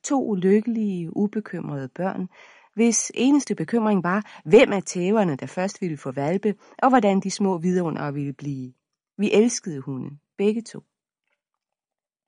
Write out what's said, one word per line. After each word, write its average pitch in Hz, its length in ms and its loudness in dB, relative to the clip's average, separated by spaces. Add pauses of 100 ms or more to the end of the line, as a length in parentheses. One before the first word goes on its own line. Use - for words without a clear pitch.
to 262 300 -2
lykkelige, 196 840 0
ubekymrede 175 720 -4
børn, 185 400 -6 (460)
hvis 226 400 2
eneste 269 400 2
bekymring 208 500 0
var, 190 400 -4
hvem 214 280 8
af 190 100 -2
tæverne, 185 540 0
der 139 100 -10
først 185 340 -6
ville 165 160 -4
få 143 140 -10
hvalpe, 165 440 -2 (280)
og 262 60 4
hvordan 208 320 4
de 190 100 -6
små 190 280 -2
vidundere 165 560 -2
ville 143 180 -6
blive. 135 400 -10 (460)
Vi 202 140 0
elskede 202 480 2
hunde, 135 380 -10 (200)
begge 214 240 0
to. - 180 -18 (1500)